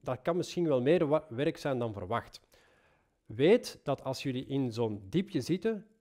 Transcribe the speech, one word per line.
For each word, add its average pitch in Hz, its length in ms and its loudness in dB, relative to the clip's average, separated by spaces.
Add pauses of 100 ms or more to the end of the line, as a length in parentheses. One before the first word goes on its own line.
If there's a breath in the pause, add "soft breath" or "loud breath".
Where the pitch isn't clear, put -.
dat 127 220 -6
kan 170 140 0
misschien 175 300 0
wel 131 160 4
meer 165 240 4
wa-, 156 220 2
werk 143 280 -2
zijn 135 220 -2
dan 117 140 -4
verwacht. 101 480 -6 (840 soft breath)
Weet 175 560 2
dat 139 220 -4
als 131 180 -4
jullie 135 240 -4
in 135 260 -2
zo'n 107 360 -4
diepje 165 320 -2
zitten 190 460 -2 (140)